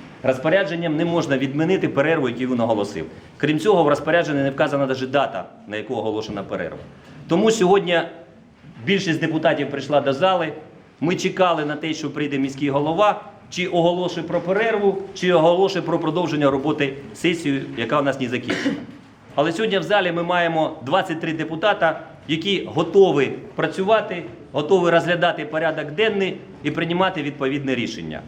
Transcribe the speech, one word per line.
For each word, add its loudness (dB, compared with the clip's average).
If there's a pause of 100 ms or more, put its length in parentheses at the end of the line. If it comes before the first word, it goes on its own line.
(220)
Розпорядженням 0
не 0
можна 0
відмінити 0
перерву, 2
яку -2
він 0
оголосив. 0 (320)
Крім 0
цього, 4
в 4
розпорядженні 2
не 2
вказана 0
навіть -2
дата, 0 (240)
на -6
яку -6
оголошена -4
перерва. -6 (500)
Тому 4
сьогодні 4 (840)
більшість 0
депутатів 0
прийшла 0
до 0
зали. 2 (480)
Ми 0
чекали 2
на -4
те, -4
що -6
прийде -4
міський -2
голова, 2 (300)
чи -4
оголошує 0
про -2
перерву, 0 (160)
чи 2
оголошує 4
про 0
продовження 0
роботи 0 (200)
сесії, -2 (140)
яка 0
у 0
нас 0
не -2
закінчена. -2 (600)
Але 2
сьогодні 0
в 0
залі 2
ми -2
маємо 0 (140)
двадцять 0
три -4
депутата, 0 (280)
які -2
готові 4 (220)
працювати, 0 (300)
готові 2
розглядати 2
порядок -2
денний 0 (260)
і -2
приймати 0
відповідне -2
рішення. -6